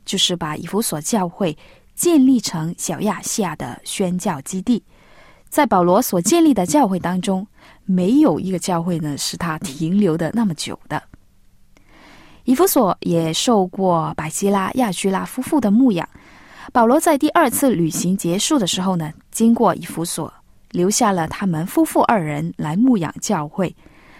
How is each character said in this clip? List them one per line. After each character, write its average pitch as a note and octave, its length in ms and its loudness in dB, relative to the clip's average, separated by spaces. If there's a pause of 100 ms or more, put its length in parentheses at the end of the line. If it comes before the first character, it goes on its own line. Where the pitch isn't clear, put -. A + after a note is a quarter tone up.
就 G3 140 -4
是 F#3 160 2
把 D#3 220 -6
以 E3+ 100 -10
弗 G3 160 -4
所 D#3 180 -6
教 F#3 280 -2
会 F3 280 -4 (380)
建 D#4 320 4
立 C4 140 4
成 E3+ 360 -6
小 D#3 260 -6
亚 G3 200 -4
细 - 180 -6
亚 E3+ 140 -4
的 B2+ 300 -10
宣 F3+ 340 -4
教 E3 220 -4
基 F#3+ 200 -8
地。 A3+ 220 0 (680)
在 - 160 0
保 G3+ 160 2
罗 F3+ 220 4
所 F3+ 180 -2
建 E4 240 4
立 D4 80 6
的 F#3 140 0
教 A#3 220 4
会 F#3 100 -2
当 F3+ 220 -4
中， F#3+ 260 -2 (380)
没 F#3 340 2
有 C#4 220 4
一 F#3+ 100 -6
个 F3+ 80 -2
教 E3+ 240 -2
会 F3 160 -2
呢， D3 180 -4
是 - 200 -6
他 E3 240 -4
停 D#3+ 360 -4
留 E3+ 220 4
的 E3 160 -2
那 A#3 100 0
么 F#3 100 0
久 - 220 -8 (120)
的。 D3+ 120 -6 (1400)
以 B3 100 2
弗 E4+ 140 2
所 G#3 360 2
也 E3 300 0
受 G#3 360 2
过 E3+ 480 0
百 D#3 120 -6
基 G3 220 -2
拉、 G3 220 0
亚 B3 180 0
居 F#3 180 -4
拉 F#3 160 -2
夫 - 160 -10
妇 C#4+ 200 0
的 G3+ 100 2
牧 A#3+ 220 4
养。 E3+ 160 -4 (640)
保 A#3 140 4
罗 C4 120 6
在 D#4+ 180 2
第 D4+ 120 0
二 - 200 2
次 - 200 0
旅 E3+ 220 2
行 F#3 260 -2
结 F3 220 -2
束 D4 200 0
的 F#3+ 80 0
时 F#3 140 -2
候 F#3 160 0
呢， D#3+ 160 -6 (180)
经 A3+ 240 4
过 A3 220 4
以 E3 80 -12
弗 - 180 -8
所， E3+ 300 -8 (380)
留 F3 180 0
下 G#3 240 2
了 E3 160 -2
他 - 180 -6
们 E3 200 -2
夫 D#4+ 180 2
妇 - 200 0
二 A3+ 160 2
人 D3+ 360 -4
来 D#3 180 -4
牧 A#3+ 220 4
养 E3 240 -2
教 D#3+ 260 -2
会。 E3+ 260 -4 (480)